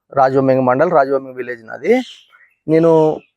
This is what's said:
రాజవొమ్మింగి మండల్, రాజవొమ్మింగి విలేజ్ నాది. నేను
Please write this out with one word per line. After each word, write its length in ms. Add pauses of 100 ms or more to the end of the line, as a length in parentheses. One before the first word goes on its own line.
(140)
రాజవొమ్మింగి 480
మండల్, 300
రాజవొమ్మింగి 460
విలేజ్ 280
నాది. 360 (680)
నేను 520 (180)